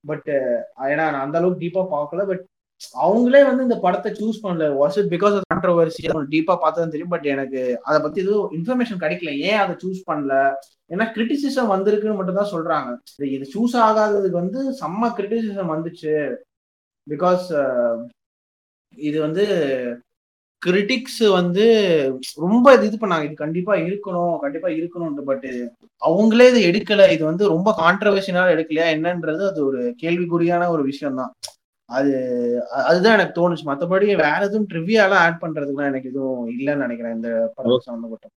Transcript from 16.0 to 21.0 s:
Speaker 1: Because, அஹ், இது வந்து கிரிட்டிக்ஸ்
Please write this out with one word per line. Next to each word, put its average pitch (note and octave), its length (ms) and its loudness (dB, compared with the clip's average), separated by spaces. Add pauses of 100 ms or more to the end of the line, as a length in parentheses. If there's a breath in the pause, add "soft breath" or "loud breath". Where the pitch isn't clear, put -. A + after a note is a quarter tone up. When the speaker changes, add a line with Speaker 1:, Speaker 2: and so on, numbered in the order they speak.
Speaker 1:
Because, F3+ 400 0
அஹ், B2 560 -2 (880)
இது D3+ 260 -4
வந்து D#3+ 240 0 (1200)
கிரிட்டிக்ஸ் G#3 680 2